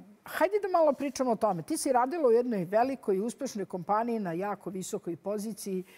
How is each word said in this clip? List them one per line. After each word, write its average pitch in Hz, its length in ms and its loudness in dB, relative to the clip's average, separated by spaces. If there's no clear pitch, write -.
hajde 359 380 0
da 403 60 -4
malo 330 240 4
pričamo 262 380 -2
o 214 60 2
tome. 190 260 0
Ti 311 140 -4
si 285 160 0
radila 262 360 2
u 226 40 6
jednoj 233 320 2
velikoj 220 520 2
i 190 40 0
uspešnoj 220 440 -4
kompaniji 214 540 -2
na 185 140 -4
jako 190 380 -6
visokoj 185 460 -6
poziciji 196 680 -6